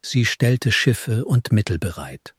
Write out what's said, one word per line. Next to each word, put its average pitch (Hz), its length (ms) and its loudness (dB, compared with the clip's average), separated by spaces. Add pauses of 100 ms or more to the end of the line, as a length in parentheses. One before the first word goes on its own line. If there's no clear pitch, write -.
Sie 120 240 0
stellte 120 460 0
Schiffe 117 540 0
und - 260 0
Mittel 107 260 2
bereit. - 600 -8